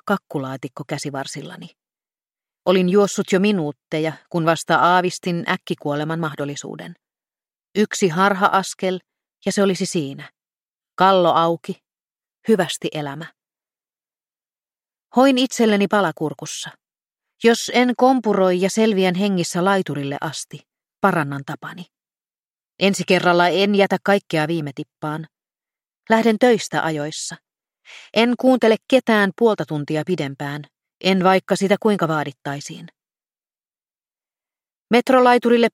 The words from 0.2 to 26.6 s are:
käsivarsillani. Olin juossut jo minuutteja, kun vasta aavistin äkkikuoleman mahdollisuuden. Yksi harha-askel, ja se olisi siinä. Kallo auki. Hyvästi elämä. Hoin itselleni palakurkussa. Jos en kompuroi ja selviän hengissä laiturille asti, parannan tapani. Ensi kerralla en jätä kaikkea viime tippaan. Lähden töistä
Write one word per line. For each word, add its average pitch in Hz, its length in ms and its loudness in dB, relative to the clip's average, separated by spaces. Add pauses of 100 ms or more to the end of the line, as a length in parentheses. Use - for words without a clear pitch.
käsivarsillani. 147 840 -12 (960)
Olin 180 240 2
juossut 202 420 0
jo 190 80 4
minuutteja, 160 760 -2 (160)
kun 165 160 -2
vasta 165 300 0
aavistin 175 760 0
äkkikuoleman 160 720 -6
mahdollisuuden. 147 720 -10 (840)
Yksi 208 320 0
harha-askel, 190 920 0 (460)
ja 196 60 0
se 202 120 0
olisi 190 220 0
siinä. 143 460 -8 (640)
Kallo 185 380 4
auki. 165 500 -2 (640)
Hyvästi 190 460 0
elämä. 147 400 -10 (1800)
Hoin 262 220 4
itselleni 220 500 2
palakurkussa. 156 840 -4 (760)
Jos 233 300 2
en 247 240 2
kompuroi 196 640 2
ja 190 80 2
selviän 190 460 2
hengissä 185 500 -2
laiturille 147 560 -2
asti, - 380 -10 (420)
parannan 143 440 -2
tapani. - 400 -14 (960)
Ensi 190 280 0
kerralla 175 400 4
en 196 280 0
jätä 196 280 2
kaikkea 170 440 0
viime 156 280 -6
tippaan. 156 520 -10 (840)
Lähden 226 300 2
töistä 220 440 2